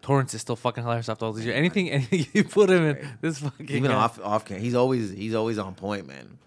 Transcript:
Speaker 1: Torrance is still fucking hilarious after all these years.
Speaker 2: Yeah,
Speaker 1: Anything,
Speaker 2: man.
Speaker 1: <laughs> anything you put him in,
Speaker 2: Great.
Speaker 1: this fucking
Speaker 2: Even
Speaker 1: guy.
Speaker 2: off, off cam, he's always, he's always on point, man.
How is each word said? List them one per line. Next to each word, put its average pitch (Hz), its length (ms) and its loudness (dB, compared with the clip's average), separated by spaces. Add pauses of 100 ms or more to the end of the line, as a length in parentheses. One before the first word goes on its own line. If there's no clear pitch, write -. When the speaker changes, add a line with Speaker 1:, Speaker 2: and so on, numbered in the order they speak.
Speaker 1:
Torrance 135 340 2
is 110 60 -8
still 120 160 -4
fucking 120 260 -2
hilarious 117 260 -2
after 110 180 -4
all 110 60 -2
these 110 120 -6
years. 117 100 -2
Speaker 2:
Yeah, 123 40 0
Speaker 1:
Anything, 180 280 2
Speaker 2:
man. 143 80 -4
Speaker 1:
<laughs> 139 160 0
anything 170 220 2
you 208 120 4
put 202 260 4
him 180 160 6
in, 147 80 2
Speaker 2:
Great. 135 120 -12 (140)
Speaker 1:
this 160 180 -4
fucking 147 300 -8
Speaker 2:
Even 139 220 0
Speaker 1:
guy. 117 40 4
Speaker 2:
off, 107 280 2
off 104 240 0
cam, 95 140 -8
he's 120 140 -2
always, 123 360 2
he's 104 240 -6
always 110 240 0
on 95 160 -6
point, 95 320 -6
man. 67 400 -18